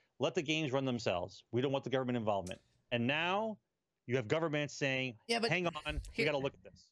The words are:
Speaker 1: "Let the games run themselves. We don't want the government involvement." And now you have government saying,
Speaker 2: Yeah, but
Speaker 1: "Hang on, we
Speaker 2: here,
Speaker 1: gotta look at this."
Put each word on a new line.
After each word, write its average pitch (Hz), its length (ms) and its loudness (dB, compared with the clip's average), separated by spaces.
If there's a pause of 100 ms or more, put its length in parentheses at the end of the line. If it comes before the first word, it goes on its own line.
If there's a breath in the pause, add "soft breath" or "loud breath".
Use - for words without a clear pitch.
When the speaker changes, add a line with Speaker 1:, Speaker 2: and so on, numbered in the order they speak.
(200)
Speaker 1:
"Let 156 160 0
the 180 60 0
games 156 300 0
run 135 140 2
themselves. 110 680 -2
We 117 80 2
don't 135 140 2
want 135 100 0
the 135 60 -6
government 123 280 2
involvement." 98 440 -2 (320)
And 117 120 2
now 185 520 0 (480)
you 120 100 0
have 117 140 0
government 147 420 2
saying, 131 460 -2 (100)
Speaker 2:
Yeah, 233 120 0
but 226 120 2
Speaker 1:
"Hang 175 160 2
on, 170 60 -2 (120)
we 151 160 -4 (120)
Speaker 2:
here, - 120 0
Speaker 1:
gotta 147 120 2
look 139 160 -2
at - 100 -20
this." - 280 -20